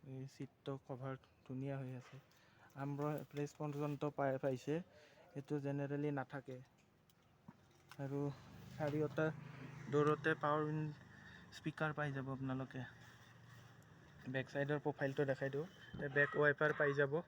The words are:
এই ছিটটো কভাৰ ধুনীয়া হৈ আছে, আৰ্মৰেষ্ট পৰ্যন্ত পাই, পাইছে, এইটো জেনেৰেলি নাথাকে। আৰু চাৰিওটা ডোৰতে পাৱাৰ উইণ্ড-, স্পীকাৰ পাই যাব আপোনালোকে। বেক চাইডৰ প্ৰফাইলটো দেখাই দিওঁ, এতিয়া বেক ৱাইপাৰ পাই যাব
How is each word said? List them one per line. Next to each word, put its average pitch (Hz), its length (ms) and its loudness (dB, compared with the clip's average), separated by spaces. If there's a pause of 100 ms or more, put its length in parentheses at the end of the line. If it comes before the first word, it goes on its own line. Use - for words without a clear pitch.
(140)
এই 131 100 -6 (100)
ছিটটো - 400 -8 (140)
কভাৰ 131 260 -4 (340)
ধুনীয়া 135 300 -2
হৈ 131 220 -4
আছে, - 180 -16 (640)
আৰ্মৰেষ্ট 147 800 -2
পৰ্যন্ত 147 400 -2 (160)
পাই, 135 260 4
পাইছে, 139 320 2 (600)
এইটো 143 200 -4 (100)
জেনেৰেলি 143 520 0
নাথাকে। 131 400 -6 (1500)
আৰু 139 160 -2 (580)
চাৰিওটা 151 480 2 (680)
ডোৰতে 151 400 6 (120)
পাৱাৰ 151 240 6
উইণ্ড-, 151 260 0 (640)
স্পীকাৰ 156 400 -2
পাই 147 180 0
যাব 135 200 -4
আপোনালোকে। 131 460 -4 (1500)
বেক 131 200 0
চাইডৰ 143 320 2
প্ৰফাইলটো 143 460 2
দেখাই 135 240 2
দিওঁ, 151 100 0 (280)
এতিয়া 143 220 -4
বেক 143 140 6 (140)
ৱাইপাৰ 151 360 6
পাই 147 200 6
যাব 139 140 4 (140)